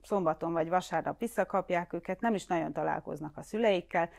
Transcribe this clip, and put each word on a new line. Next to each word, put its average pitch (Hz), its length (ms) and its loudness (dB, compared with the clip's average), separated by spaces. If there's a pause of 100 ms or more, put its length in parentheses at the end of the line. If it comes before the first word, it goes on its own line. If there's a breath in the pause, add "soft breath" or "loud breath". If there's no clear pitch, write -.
szombaton 165 500 0
vagy 165 160 2
vasárnap 165 500 -2
visszakapják 185 760 0
őket, 175 280 -6
nem 233 120 2
is 185 120 -2
nagyon 160 280 0
találkoznak 151 640 -4
a 139 40 -12
szüleikkel, 185 760 2